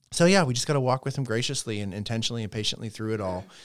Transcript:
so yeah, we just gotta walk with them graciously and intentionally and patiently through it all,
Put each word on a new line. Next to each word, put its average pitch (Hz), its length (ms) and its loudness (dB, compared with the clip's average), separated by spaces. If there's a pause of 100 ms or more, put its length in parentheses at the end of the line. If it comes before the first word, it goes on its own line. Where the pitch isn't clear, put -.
(120)
so 170 140 4
yeah, 190 180 6
we 127 100 0
just 123 140 -2
gotta 147 100 4
walk 127 260 2
with 135 120 -2
them 139 80 0
graciously 117 560 -2
and 101 120 -4
intentionally 113 520 -2
and 104 80 -8
patiently 110 360 -4
through 110 260 -4
it 107 60 -4
all, 92 240 -4 (200)